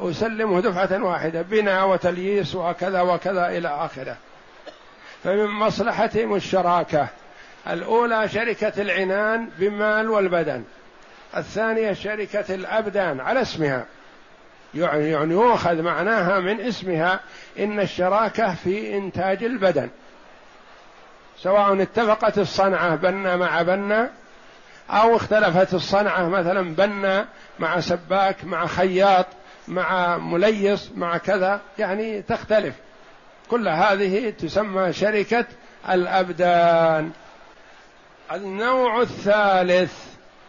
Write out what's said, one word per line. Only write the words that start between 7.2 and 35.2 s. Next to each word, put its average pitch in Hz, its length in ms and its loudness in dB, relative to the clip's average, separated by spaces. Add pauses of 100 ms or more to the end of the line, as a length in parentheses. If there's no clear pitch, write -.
الأولى 220 600 0
شركة 208 520 -2
العنان 202 680 -2 (100)
بالمال 214 500 0
والبدن، 170 540 0 (760)
الثانية 220 560 -2
شركة 202 600 -6
الأبدان 190 640 -2
على 208 220 -2
اسمها، 143 440 -2 (880)
يعني، 151 380 0
يعني 156 220 0
يؤخذ 175 480 2
معناها 180 580 0
من 196 220 -2
اسمها، 185 580 -2 (400)
إن 208 200 -2
الشراكة 196 760 0
في 208 420 -4
إنتاج 190 460 -4
البدن، 185 460 0 (1500)
سواء 196 440 4
اتفقت 214 560 2
الصنعة 175 580 2
بنا 185 400 0
مع 170 260 0
بنا، 202 480 0 (800)
أو 226 260 6
اختلفت 196 580 2
الصنعة، 185 560 0
مثلًا 180 460 0
بنا 196 520 0 (320)
مع 170 200 -2
سباك، 175 640 -2
مع 170 220 -4
خياط، 180 580 4 (420)
مع 175 500 0
مليص، 196 800 0
مع 170 220 -2
كذا، 190 440 0 (180)
يعني 208 420 -4
تختلف، 208 540 0 (720)
كل 220 180 0
هذه 196 640 2
تسمى 190 640 -2
شركة 214 520 0 (440)